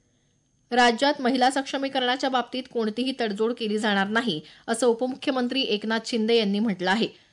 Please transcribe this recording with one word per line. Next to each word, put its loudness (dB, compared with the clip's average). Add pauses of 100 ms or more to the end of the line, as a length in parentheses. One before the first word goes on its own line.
(720)
राज्यात 4
महिला 2
सक्षमीकरणाच्या -2
बाबतीत -2 (100)
कोणतीही -2
तडजोड 0
केली -2
जाणार 2
नाही, -2 (280)
असं 0
उपमुख्यमंत्री 0
एकनाथ -2
शिंदे 0
यांनी 2
म्हटलं 0
आहे. -2